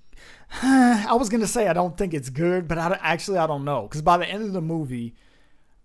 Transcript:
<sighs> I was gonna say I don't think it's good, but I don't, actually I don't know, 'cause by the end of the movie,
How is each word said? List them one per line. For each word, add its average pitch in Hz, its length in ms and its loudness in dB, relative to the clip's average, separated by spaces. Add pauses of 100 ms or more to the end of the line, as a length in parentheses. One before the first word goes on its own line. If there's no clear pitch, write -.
(180)
<sighs> - 460 -14
I 247 560 4
was 254 100 0
gonna 220 180 0
say 220 200 0
I 165 60 2
don't 175 240 0
think 185 160 -2
it's 131 160 -6
good, 170 380 -2
but 160 100 -2
I 165 120 -2
don't, 190 140 -2
actually 170 360 -2
I 160 80 2
don't 139 180 -4
know, 127 240 -4
'cause 151 120 -8
by 175 160 6
the 175 80 0
end 190 180 -6
of 202 100 -6
the 185 80 -2
movie, 131 540 -6 (680)